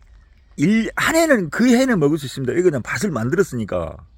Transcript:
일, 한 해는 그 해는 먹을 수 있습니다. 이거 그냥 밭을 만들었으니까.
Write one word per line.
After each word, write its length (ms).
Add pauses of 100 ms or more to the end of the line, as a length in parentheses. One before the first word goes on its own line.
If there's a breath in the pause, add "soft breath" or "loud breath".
(580)
일, 380
한 200
해는 340
그 180
해는 320
먹을 180
수 80
있습니다. 280
이거 100
그냥 200
밭을 280
만들었으니까. 840 (200)